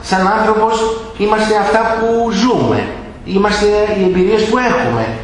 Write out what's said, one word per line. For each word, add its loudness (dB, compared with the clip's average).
σαν 0
άνθρωπος, 2
είμαστε 2
αυτά 2
που 0
ζούμε. 2
Είμαστε 2
οι 0
εμπειρίες 2
που 2
έχουμε. -2